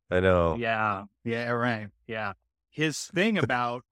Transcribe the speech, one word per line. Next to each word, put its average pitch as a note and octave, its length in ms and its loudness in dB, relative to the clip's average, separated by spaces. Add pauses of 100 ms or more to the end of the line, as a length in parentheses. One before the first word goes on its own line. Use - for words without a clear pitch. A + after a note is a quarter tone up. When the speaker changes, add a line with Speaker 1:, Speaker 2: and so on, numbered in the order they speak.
(100)
Speaker 1:
I F2+ 80 2
know. F2+ 400 4
Speaker 2:
Yeah. A2 460 0 (180)
Yeah, A#2 280 -4
right. A#2 360 -2 (220)
Yeah. A2 240 -6 (380)
His D3+ 440 -4
thing G3+ 240 2
about B2 540 -2